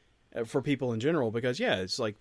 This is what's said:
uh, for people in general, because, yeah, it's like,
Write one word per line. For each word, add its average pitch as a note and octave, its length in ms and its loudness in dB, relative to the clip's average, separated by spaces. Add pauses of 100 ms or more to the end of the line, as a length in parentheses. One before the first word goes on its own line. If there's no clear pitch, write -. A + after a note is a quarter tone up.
(360)
uh, A#2 100 -2
for C3+ 160 0
people C3 320 0
in A2 80 -2
general, C#3 280 2
because, B2 300 0
yeah, G#3+ 160 2
it's F#2 240 -4
like, A2 220 0